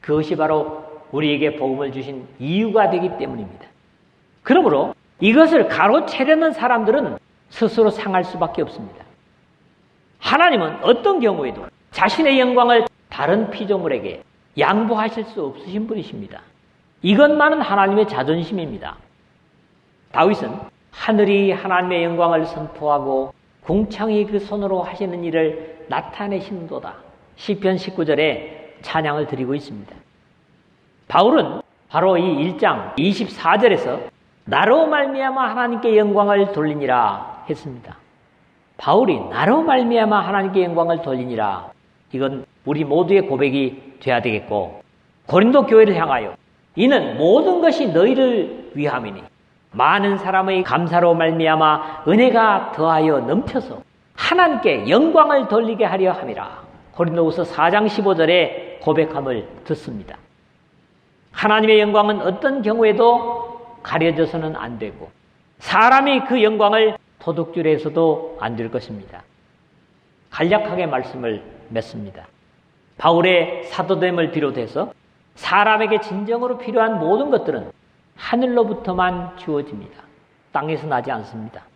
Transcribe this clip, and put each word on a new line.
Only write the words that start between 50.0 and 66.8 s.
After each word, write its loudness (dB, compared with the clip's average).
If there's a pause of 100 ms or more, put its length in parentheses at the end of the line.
사람의 0
감사로 2
말미암아 0
은혜가 4
더하여 2
넘쳐서 -4 (340)
하나님께 0
영광을 4
돌리게 0
하려 0
함이라." -10 (300)
고린도후서 0
사 0
장 2
십오 2
절에 0
고백함을 -2 (180)
듣습니다. -10 (1160)
하나님의 4
영광은 2
어떤 -2
경우에도 0
가려져서는 -2
안 -12
되고 -14 (480)
사람이 4
그 2
영광을 2 (220)